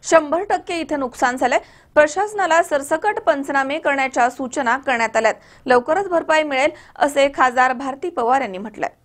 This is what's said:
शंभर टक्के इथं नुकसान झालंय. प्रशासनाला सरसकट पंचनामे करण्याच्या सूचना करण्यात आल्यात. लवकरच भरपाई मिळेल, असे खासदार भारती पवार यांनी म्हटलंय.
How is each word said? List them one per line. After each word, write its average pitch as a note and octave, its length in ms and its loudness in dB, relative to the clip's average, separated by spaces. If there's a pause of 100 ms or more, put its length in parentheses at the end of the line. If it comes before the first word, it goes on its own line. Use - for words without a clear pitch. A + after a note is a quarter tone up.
शंभर D4 340 2
टक्के F4+ 360 -4
इथं D4+ 200 -6
नुकसान B3+ 380 -2
झालंय. C4+ 220 0 (340)
प्रशासनाला F4 680 2
सरसकट D#4+ 560 -2
पंचनामे C#4 600 -2
करण्याच्या C4+ 500 0
सूचना C4 480 -2
करण्यात A3+ 400 -2
आल्यात. A3 160 2 (320)
लवकरच D#4 420 2
भरपाई D#4+ 360 0
मिळेल, C#4+ 260 0 (260)
असे C#4 400 2
खासदार B3+ 380 2
भारती C4+ 360 -8
पवार C4 320 0
यांनी G3 160 -8
म्हटलंय. G#3+ 320 -8 (160)